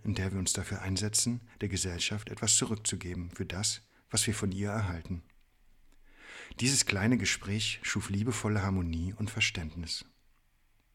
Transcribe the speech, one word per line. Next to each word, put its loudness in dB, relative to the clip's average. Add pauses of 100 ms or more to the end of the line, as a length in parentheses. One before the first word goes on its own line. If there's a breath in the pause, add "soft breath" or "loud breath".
in 0
der 0
wir 0
uns 0
dafür -4
einsetzen, 0 (220 loud breath)
der 0
Gesellschaft -2
etwas 4
zurückzugeben -2
für -6
das, -2 (260 soft breath)
was 2
wir 2
von 0
ihr 0
erhalten." -2 (1400 loud breath)
Dieses 4
kleine 4
Gespräch 0
schuf -2
liebevolle 2
Harmonie 2
und -4
Verständnis. -2 (920)